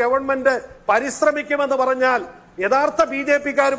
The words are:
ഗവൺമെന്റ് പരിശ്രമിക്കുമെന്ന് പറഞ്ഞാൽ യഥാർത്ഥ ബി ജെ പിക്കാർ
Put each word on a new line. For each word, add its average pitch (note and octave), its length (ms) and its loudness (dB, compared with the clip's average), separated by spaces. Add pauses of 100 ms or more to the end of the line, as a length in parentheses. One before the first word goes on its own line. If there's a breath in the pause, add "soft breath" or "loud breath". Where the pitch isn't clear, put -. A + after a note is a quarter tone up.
ഗവൺമെന്റ് C4+ 500 0 (360)
പരിശ്രമിക്കുമെന്ന് C#4+ 920 0
പറഞ്ഞാൽ B3+ 380 2 (440)
യഥാർത്ഥ C#4 360 2 (120)
ബി C4+ 160 -4
ജെ C#4+ 160 4
പിക്കാർ C#4 340 0